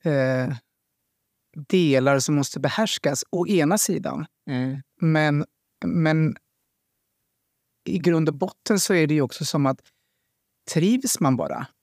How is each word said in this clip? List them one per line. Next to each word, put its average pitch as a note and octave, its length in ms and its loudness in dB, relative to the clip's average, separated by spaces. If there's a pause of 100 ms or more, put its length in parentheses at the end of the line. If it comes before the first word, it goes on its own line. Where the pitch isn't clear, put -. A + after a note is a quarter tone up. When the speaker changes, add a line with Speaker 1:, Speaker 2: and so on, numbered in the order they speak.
Speaker 1:
eh, C3 500 0 (1120)
delar C#3 500 4
som D3+ 160 0
måste C#3+ 260 -2
behärskas, - 680 -2
å F3 160 -2
ena F3 320 2
sidan. E3+ 480 -4 (240)
Speaker 2:
Mm. C3 320 -6 (180)
Speaker 1:
Men, D3+ 440 2 (400)
men D#3+ 520 2 (1500)
i F#3+ 140 -2
grund E3 300 2
och D3+ 60 -2
botten F#3 460 -2
så - 140 0
är D#3+ 120 4
det D3+ 80 0
ju D3+ 80 2
också C3 220 -4
som C#3+ 220 0
att C3 120 0 (920)
trivs A3+ 480 0
man C3+ 160 2
bara D2+ 300 -6 (160)